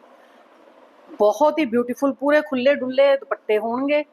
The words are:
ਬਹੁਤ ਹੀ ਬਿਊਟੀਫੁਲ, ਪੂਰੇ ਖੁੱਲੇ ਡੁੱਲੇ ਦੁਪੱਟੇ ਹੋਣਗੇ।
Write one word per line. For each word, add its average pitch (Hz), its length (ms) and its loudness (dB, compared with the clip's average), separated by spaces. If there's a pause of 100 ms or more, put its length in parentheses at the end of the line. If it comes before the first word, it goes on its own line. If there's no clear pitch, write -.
(1200)
ਬਹੁਤ 294 400 2
ਹੀ 311 60 0
ਬਿਊਟੀਫੁਲ, 240 480 -2
ਪੂਰੇ 294 280 0
ਖੁੱਲੇ 277 340 0
ਡੁੱਲੇ 262 420 2
ਦੁਪੱਟੇ - 400 -4
ਹੋਣਗੇ। 269 540 -2